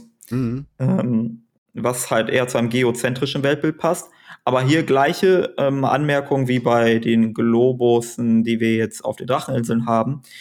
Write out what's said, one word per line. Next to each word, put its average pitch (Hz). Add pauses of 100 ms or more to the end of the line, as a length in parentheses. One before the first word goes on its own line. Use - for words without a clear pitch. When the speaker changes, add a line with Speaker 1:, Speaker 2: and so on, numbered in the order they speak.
(300)
Speaker 1:
Mhm. 127 (120)
Speaker 2:
Ähm, 123 (300)
was 120
halt 113
eher 123
zu 127
einem 117
geozentrischen 127
Weltbild 151
passt. 170 (340)
Aber 127
hier 135
gleiche, 175
ähm, 139
Anmerkung 139
wie 127
bei 117
den 113
Globussen, 117
die 117
wir 113
jetzt 110
auf 107
den -
Dracheninseln 117
haben. 117 (180)